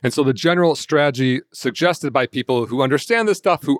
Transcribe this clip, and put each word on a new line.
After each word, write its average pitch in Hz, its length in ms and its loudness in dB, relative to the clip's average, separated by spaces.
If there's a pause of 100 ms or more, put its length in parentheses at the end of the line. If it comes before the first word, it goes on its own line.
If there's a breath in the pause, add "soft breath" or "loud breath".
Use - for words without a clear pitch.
And 123 100 -2
so 151 120 0
the 135 80 2
general 170 420 2
strategy 131 640 0 (140)
suggested 151 580 -2
by 123 160 -2
people 123 380 -2
who 120 160 -4
understand 208 480 0
this 196 80 0
stuff, 175 260 0
who 143 160 0